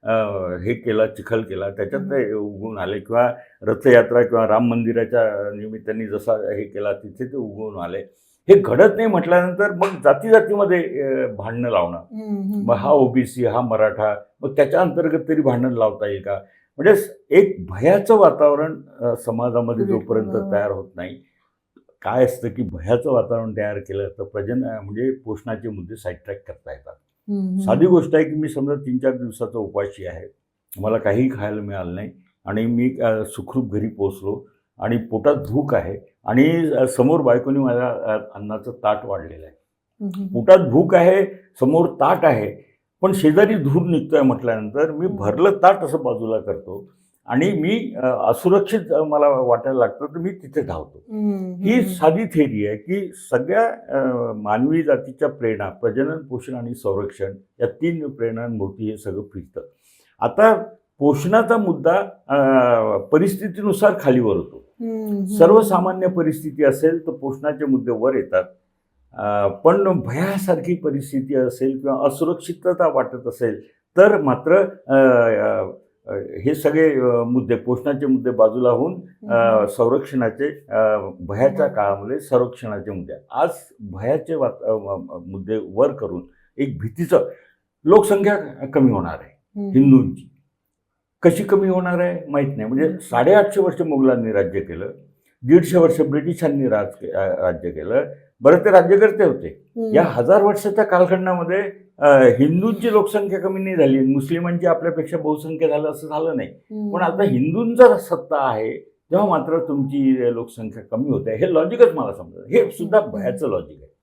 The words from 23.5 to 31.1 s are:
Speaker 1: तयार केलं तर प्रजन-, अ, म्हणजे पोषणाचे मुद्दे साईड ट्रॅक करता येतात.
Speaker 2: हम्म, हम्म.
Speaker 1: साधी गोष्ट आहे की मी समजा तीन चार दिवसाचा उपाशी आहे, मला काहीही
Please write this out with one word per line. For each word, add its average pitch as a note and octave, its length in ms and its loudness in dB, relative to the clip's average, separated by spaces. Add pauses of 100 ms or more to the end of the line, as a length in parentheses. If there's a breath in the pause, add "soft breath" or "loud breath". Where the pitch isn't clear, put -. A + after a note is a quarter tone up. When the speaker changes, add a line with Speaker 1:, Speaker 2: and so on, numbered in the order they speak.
Speaker 1:
तयार G#2 200 -4
केलं G2 320 -8
तर - 140 -12
प्रजन-, A2+ 420 -6
अ, A2 160 -10
म्हणजे A2 300 -6
पोषणाचे A2 580 -10
मुद्दे G2 260 -14
साईड F2+ 200 -10 (100)
ट्रॅक G2 220 -14
करता - 240 -20
येतात. - 240 -20 (360)
Speaker 2:
हम्म, G3 160 -4
हम्म. F#3 120 -4
Speaker 1:
साधी E3+ 260 2
गोष्ट E3 300 4
आहे D#3 80 4
की D#3 120 -4
मी D3+ 140 -4
समजा C#3+ 260 -4
तीन C3+ 220 -6
चार C3 140 0
दिवसाचा A#2 480 -8
उपाशी G2+ 460 -8
आहे, D#2+ 280 -14 (460)
मला A2 180 -2
काहीही A2 320 2